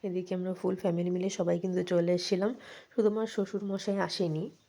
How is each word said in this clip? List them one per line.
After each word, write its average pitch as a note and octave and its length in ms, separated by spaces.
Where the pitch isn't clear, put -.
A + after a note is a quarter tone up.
এদিকে F#3 320
আমরা F#3 180
ফুল F#3 220
ফ্যামিলি F3 340
মিলে F3+ 200
সবাই F3 300
কিন্তু F#3 240
চলে F3 300
এসেছিলাম, G3 420
শুধু G#3+ 140
আমার A3 180
শ্বশুরমশাই G3 680
আসেনি। E3+ 520